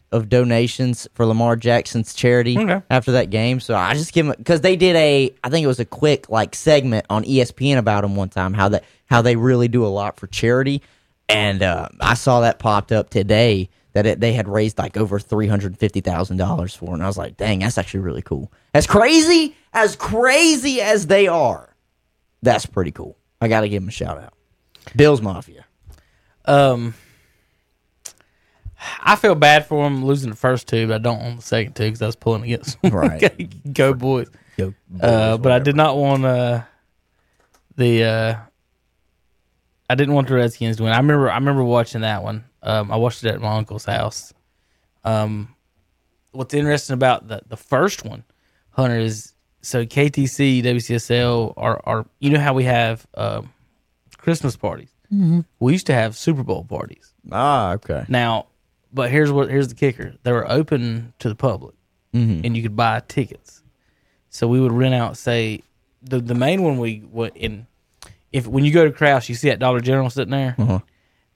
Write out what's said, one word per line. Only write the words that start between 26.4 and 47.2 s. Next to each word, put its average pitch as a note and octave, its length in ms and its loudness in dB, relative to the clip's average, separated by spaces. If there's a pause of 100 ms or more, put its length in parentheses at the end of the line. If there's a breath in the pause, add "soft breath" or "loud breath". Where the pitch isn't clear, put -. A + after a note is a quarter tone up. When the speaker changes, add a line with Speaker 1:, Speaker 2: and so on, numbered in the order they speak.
Speaker 2:
Um, C3 480 2 (2000 loud breath)
I G#3 140 4
feel G3+ 180 4
bad D3 320 6
for D3 200 0
'em C3+ 180 -2
losing C3+ 260 0
the G#2 60 -10
first B2+ 320 -2
two, A2+ 180 0
but A2+ 100 -2
I - 20 -4
don't A2+ 220 -2
on A#2+ 160 -8
the A#2+ 60 -20
second A2+ 320 -4
two A2 160 -2
'cause A2+ 120 -8
I G#2+ 40 0
was A2 100 -6
pulling A2+ 280 -2
against A#2 380 -6
'em. F#3+ 80 4
<laughs> - 20 4
Speaker 1:
Right. C#3+ 800 -2
Speaker 2:
Go C#3 220 2
Boys. B2+ 340 -4 (300 soft breath)
Speaker 1:
Go F#2+ 80 -4
Speaker 2:
Uh, - 20 -8
Speaker 1:
Boys, F#2 320 -16
Speaker 2:
but A#2 120 2
I A2 240 2
Speaker 1:
whatever. B2+ 280 2
Speaker 2:
did C#3+ 120 2
not D3+ 200 2
want, C#3 280 2
uh, B2 380 0 (1120 soft breath)
the, A#2 280 2
uh, A2+ 300 0 (1500)
I B2+ 60 0
didn't C#3 200 2
want C3+ 140 2
the C3 60 0
Redskins A#2 420 0
to A2 80 -6
win. A2+ 80 0
I A2+ 60 4
remember, C#3 320 2
I F2 60 -2
remember C3+ 280 0
watching A#2 380 0
that G#2+ 200 -4
one. G#2+ 220 -10 (180)
Um, G#2+ 300 -2
I A2 40 0
watched A#2 280 -2
it A2+ 40 -2
at G#2 120 -4
my G#2+ 160 -2
uncle's G#2+ 280 -8
house. A2 480 -6 (720)
Um, G#2+ 500 -4 (800)
what's C3 220 -8
interesting D3 400 -2
about B2 340 0